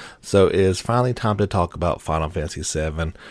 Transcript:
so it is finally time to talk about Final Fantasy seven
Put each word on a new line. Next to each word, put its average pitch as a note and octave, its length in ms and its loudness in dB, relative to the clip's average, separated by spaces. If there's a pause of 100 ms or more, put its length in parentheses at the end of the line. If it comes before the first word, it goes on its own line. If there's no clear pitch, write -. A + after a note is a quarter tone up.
(200)
so G2 280 4
it - 80 0
is F#2+ 240 4
finally B2 340 0
time G#2+ 220 -2
to G#2 100 2
talk F2+ 280 0
about E2 280 -2
Final D#2+ 280 -2
Fantasy D#2 340 -6
seven D#2 500 -4 (160)